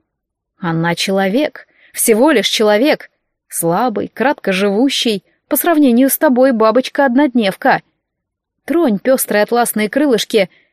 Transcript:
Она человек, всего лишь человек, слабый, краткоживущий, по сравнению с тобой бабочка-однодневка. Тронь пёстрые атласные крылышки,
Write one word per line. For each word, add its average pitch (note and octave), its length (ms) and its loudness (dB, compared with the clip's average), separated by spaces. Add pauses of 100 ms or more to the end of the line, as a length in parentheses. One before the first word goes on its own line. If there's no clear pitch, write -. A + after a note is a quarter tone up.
(580)
Она E3+ 380 -4
человек, G3 720 -4 (260)
всего B3 380 2
лишь G3+ 180 0
человек, G#3 600 0 (380)
слабый, G3+ 640 -4
краткоживущий, G#3 1120 -2 (240)
по - 80 -2
сравнению C4+ 540 2
с - 80 -4
тобой C4+ 340 2
бабочка-однодневка. A#3+ 1300 0 (840)
Тронь C#4 340 0
пёстрые G#3 440 0
атласные G#3+ 460 -2
крылышки, A3+ 600 0 (240)